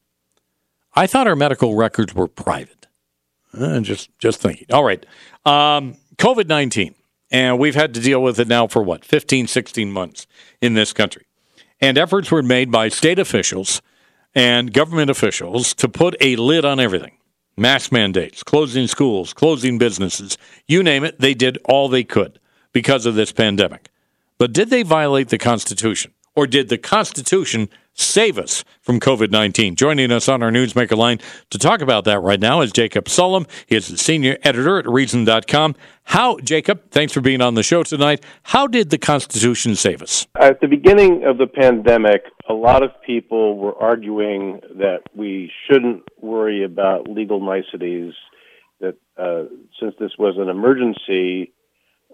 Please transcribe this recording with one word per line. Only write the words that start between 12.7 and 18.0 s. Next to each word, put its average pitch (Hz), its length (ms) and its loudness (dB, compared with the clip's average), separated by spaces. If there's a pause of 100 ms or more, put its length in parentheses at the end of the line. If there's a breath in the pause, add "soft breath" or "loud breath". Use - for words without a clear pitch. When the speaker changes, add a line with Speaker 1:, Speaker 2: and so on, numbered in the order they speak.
Speaker 1:
by 110 160 2
state 165 320 0
officials 95 640 -4 (520)
and 120 380 2
government 151 380 0
officials 113 640 -2
to - 160 -2
put 165 320 0
a 131 160 2
lid 143 260 0
on 139 160 0
everything. 92 380 -2 (400)
Mask 123 340 0
mandates, 95 500 -2